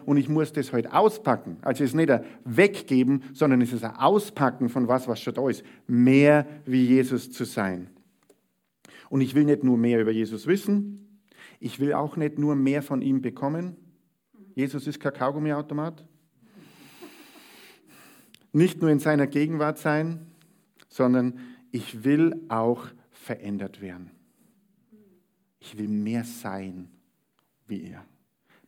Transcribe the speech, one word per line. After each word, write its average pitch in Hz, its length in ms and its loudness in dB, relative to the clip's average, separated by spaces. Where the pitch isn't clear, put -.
und 143 120 2
ich 135 120 2
muss 156 240 0
das 139 200 -6
halt 120 200 -2
auspacken. 151 680 0
Also 131 220 -2
es 131 80 2
ist 151 60 -2
nicht 160 120 4
ein 120 140 4
Weggeben, 131 880 2
sondern 135 280 4
es 120 120 0
ist 113 100 -4
ein 113 140 -8
Auspacken 139 720 0
von 123 180 -2
was, 127 220 0
was 113 120 -4
schon - 140 -8
da 131 140 -2
ist. 107 160 -4
Mehr 139 580 6
wie 127 200 2
Jesus 127 460 2
zu 123 120 -8
sein. 95 460 -6
Und 135 120 2
ich 131 120 -2
will 147 80 6
nicht 147 220 4
nur 127 120 4
mehr 117 240 4
über 110 120 2
Jesus 110 340 -4
wissen, - 720 -2
ich - 220 -8
will 143 140 0
auch 147 220 -4
nicht 151 220 -4
nur 147 160 0
mehr 139 260 2
von 139 220 -4
ihm 131 200 0
bekommen. 156 520 -6
Jesus 139 320 -4
ist 151 140 -8
kein 139 120 -2
Kaugummiautomat. 151 920 -4
Nicht 170 280 4
nur 160 100 4
in 147 100 4
seiner 147 260 2
Gegenwart 151 520 -2
sein, 160 480 -4
sondern 123 540 0
ich 113 320 -10
will 156 440 2
auch 117 380 0
verändert 101 720 -10
werden. 90 300 -16
Ich - 180 -20
will 104 120 -6
mehr 107 340 -4
sein 95 680 -12
wie 101 140 -10
er. 90 220 -18